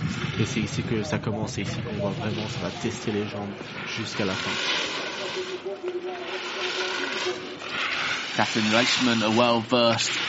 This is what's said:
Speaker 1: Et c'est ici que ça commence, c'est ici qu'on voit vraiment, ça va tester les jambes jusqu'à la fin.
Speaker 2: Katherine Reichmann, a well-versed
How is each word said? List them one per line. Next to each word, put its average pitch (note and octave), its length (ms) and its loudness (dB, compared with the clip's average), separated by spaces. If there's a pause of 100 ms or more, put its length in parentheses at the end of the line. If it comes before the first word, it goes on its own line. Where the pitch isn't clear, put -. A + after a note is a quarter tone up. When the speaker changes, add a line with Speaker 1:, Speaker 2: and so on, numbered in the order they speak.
(400)
Speaker 1:
Et A2 60 4
c'est - 140 0
ici G#2+ 240 0
que G#2 200 0
ça G#2 160 0
commence, G#2+ 340 -2
c'est A2 80 -4
ici - 200 -4
qu'on - 200 -4
voit F#3+ 100 0
vraiment, G#2+ 380 -2
ça - 100 -4
va F2+ 100 -2
tester - 420 -4
les G#2 160 0
jambes G2+ 260 -6 (340)
jusqu'à G#2+ 380 -4
la F#2+ 80 0
fin. - 180 -4 (3750)
Speaker 2:
Katherine G#2+ 360 4
Reichmann, A#2 520 6
a G#2+ 80 4
well-versed A#2 800 6 (180)